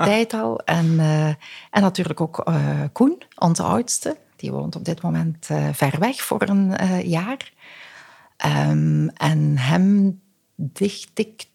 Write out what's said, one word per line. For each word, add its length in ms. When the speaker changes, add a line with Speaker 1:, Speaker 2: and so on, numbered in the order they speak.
Speaker 1:
<laughs> 60
Speaker 2:
tijd 220
al. 300
En, 360
eh, 260
en 100
natuurlijk 400
ook, 180
eh, 420
Koen, 300
onze 240
oudste. 540
Die 160
woont 240
op 80
dit 180
moment, 460
eh, 240
ver 260
weg 240
voor 260
een, 280
eh, 260
jaar. 500
Ehm, 720
en 500
hem 600
dicht 640
ik 260